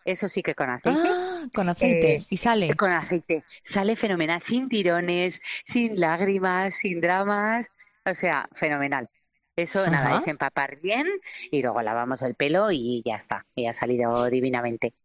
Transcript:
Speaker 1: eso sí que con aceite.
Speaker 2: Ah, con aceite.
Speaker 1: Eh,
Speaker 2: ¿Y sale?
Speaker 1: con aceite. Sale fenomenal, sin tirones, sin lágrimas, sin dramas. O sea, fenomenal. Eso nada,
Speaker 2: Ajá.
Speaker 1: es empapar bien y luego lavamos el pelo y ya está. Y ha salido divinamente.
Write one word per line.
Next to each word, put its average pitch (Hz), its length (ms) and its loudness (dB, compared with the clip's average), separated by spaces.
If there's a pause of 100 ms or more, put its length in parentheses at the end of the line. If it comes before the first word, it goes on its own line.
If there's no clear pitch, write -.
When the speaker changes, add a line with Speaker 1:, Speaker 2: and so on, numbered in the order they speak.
Speaker 1:
eso 185 240 -2
sí 180 120 -4
que 160 140 -2
con 135 160 -2
aceite. 240 320 0
Speaker 2:
Ah, 359 400 0 (100)
con 190 160 0
aceite. 170 460 4
Speaker 1:
Eh, - 160 -6
Speaker 2:
¿Y 196 60 -2
sale? 208 400 2
Speaker 1:
con 185 160 4
aceite. 160 500 -2 (220)
Sale 202 320 0
fenomenal, 170 440 0
sin 254 280 -2
tirones, 175 760 0 (220)
sin 226 340 0
lágrimas, 185 800 2
sin 180 240 -2
dramas. 202 720 0 (360)
O 190 60 -2
sea, 160 380 -2
fenomenal. 139 560 -2 (480)
Eso 180 340 0
nada, 135 200 2
Speaker 2:
Ajá. 151 80 2
Speaker 1:
es 302 100 -2
empapar 139 520 -2
bien 226 280 0 (420)
y 147 100 0
luego 120 220 0
lavamos 120 400 -2
el 123 140 -2
pelo 175 340 2
y 120 340 -2
ya 110 120 -2
está. - 280 -6 (120)
Y 120 100 -2
ha 117 60 -2
salido 120 580 2
divinamente. 120 640 -2 (100)